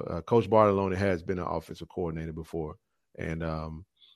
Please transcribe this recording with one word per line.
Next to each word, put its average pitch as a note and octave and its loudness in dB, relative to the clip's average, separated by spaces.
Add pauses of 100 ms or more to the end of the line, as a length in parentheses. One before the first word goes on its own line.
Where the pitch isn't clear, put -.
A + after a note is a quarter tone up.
uh, F2 -4
Coach A2+ 4
Bartolone G2 6
has F#2 2
been F#2 -4
an F2 -4
offensive E2+ -8
coordinator E2 -6
before. D#2+ -8 (420)
And, E2 -4
um, D#2+ -6 (300)